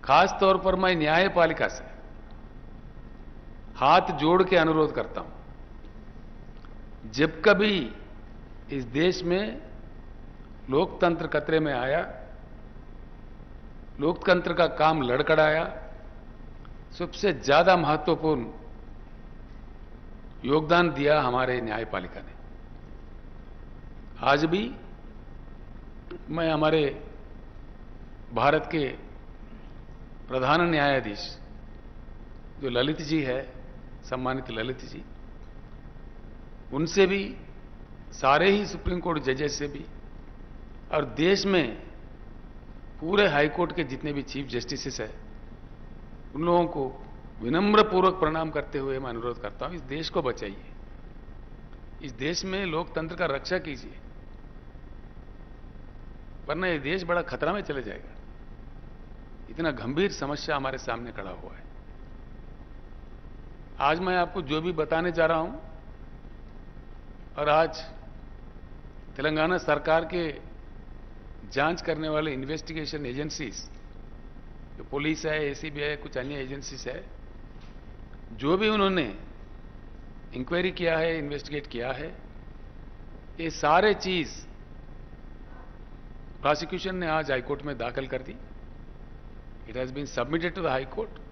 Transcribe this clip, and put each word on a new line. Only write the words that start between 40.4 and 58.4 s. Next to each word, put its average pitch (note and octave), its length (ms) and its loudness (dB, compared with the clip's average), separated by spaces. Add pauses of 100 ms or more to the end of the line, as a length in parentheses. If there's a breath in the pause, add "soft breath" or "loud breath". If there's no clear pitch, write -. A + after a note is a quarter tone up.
और D3 120 4 (120)
देश F#3+ 280 6
में D#3 300 4 (1200)
पूरे G3 280 6
हाई D3+ 220 6
कोर्ट E3+ 260 0
के E3+ 80 0
जितने C3+ 300 -2
भी C#3 100 -2
चीफ D3 240 -6
जस्टिसेस B2 540 -4
हैं, G#2+ 120 -6 (1200)
उन D3+ 80 0
लोगों F3 240 8
को C3+ 200 -2 (540)
विनम्र G3+ 420 8
पूर्वक F#3+ 360 6
प्रणाम D#3+ 300 2
करते D3 300 -2
हुए C3+ 200 -2
मैं C3 100 -4
अनुरोध A#2 320 -4
करता G#2 240 -6
हूं, F3 100 -6
इस D#3+ 80 -8
देश C#3+ 260 -4
को F3+ 120 2
बचाइए, A2+ 440 -4 (1400)
इस C#3 160 -8
देश E3 280 -2
में F#3+ 200 -2
लोकतंत्र D#3+ 500 -2
का F3 100 0 (100)
रक्षा F3 240 -2
कीजिए, C#3+ 400 -8 (2500)
वरना E3+ 200 0
ये E3 140 2
देश F3 220 0
बड़ा E3+ 180 2
खतरा D#3+ 320 0
में G3+ 80 0
चले C#3 220 -4
जाएगा। - 280 -10 (1400)